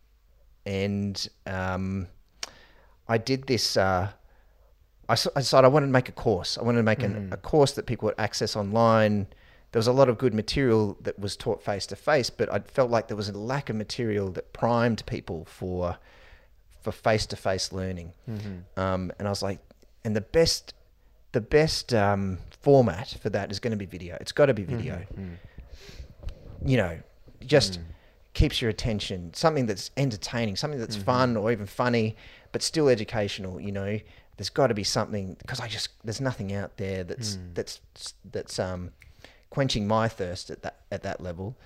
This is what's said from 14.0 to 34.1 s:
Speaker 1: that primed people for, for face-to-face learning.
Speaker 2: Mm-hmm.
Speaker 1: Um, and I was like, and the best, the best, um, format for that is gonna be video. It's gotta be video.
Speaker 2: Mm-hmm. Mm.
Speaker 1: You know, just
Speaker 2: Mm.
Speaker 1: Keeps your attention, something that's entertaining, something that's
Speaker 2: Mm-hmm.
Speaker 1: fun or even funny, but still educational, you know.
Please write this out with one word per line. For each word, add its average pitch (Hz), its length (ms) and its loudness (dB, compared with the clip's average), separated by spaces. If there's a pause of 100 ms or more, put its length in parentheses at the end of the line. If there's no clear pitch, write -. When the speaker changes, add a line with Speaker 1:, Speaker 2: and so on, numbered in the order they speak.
Speaker 1:
that - 220 -10
primed 117 540 2
people 82 400 -8
for, 90 520 -4 (840)
for 107 100 -6
face-to-face 104 800 0
learning. 92 400 -6 (160)
Speaker 2:
Mm-hmm. 101 520 -8
Speaker 1:
Um, 92 380 0
and 101 100 -4
I - 20 0
was 98 120 -2
like, 95 180 -4 (440)
and 110 120 0
the 107 60 0
best, - 520 2 (580)
the 123 80 0
best, 151 540 2
um, 98 440 2 (220)
format 123 600 4
for 110 80 -2
that - 220 -2
is 98 80 -8
gonna 113 160 -2
be 98 100 -6
video. 87 340 -12
It's - 120 -12
gotta 139 220 6
be 104 100 -4
video. 85 320 -6
Speaker 2:
Mm-hmm. 92 260 -10
Mm. 87 140 -10 (1300)
Speaker 1:
You 131 120 4
know, 87 200 -2 (480)
just 113 320 4
Speaker 2:
Mm. 85 60 -10 (560)
Speaker 1:
Keeps 147 220 2
your 117 80 0
attention, 98 640 -4
something 151 320 2
that's 101 300 -6
entertaining, 117 600 -2
something 147 280 -4
that's 110 120 -8
Speaker 2:
Mm-hmm. 98 80 -8
Speaker 1:
fun 123 320 4
or 107 140 2
even 104 160 -2
funny, 117 480 2 (380)
but 117 100 -2
still 151 260 4
educational, 101 720 0
you 98 120 -6
know. 101 260 -4 (380)